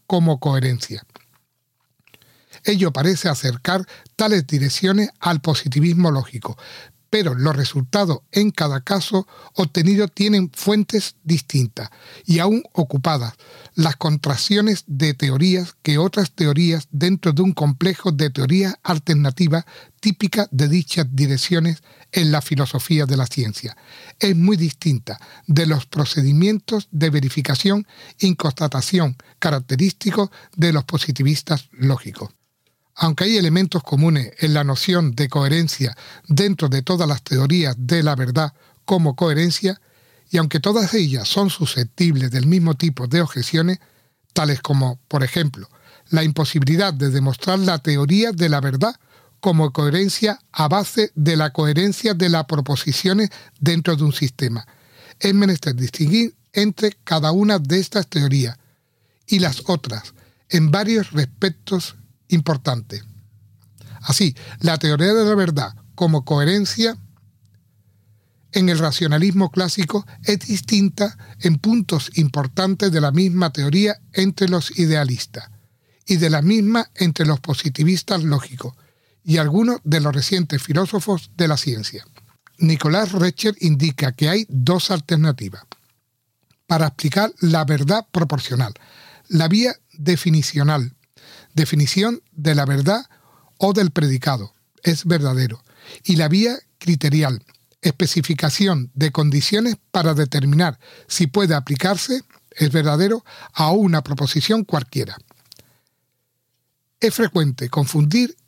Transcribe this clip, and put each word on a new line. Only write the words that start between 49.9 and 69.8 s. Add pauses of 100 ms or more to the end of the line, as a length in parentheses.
a
base
de
la
coherencia
de
las
proposiciones (300)
dentro
de
un
sistema, (540)
es
menester
distinguir (160)
entre
cada
una
de
estas
teorías (680)
y
las
otras (340)
en
varios
aspectos (340)
importantes. (960)
Así, (240)
la
teoría
de
la
verdad (220)
como
coherencia (1500)
en
el
racionalismo
clásico (180)